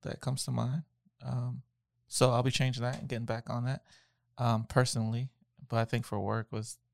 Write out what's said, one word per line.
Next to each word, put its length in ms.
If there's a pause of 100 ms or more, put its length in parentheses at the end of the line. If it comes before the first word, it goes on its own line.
that 180
comes 240
to 60
mind. 320 (420)
Um, 380 (440)
so 220
I'll 140
be 80
changing 320
that 160
and 100
getting 160
back 240
on 160
that, 160 (560)
um, 280
personally. 640 (380)
But 100
I 80
think 200
for 140
work 320
was 260 (160)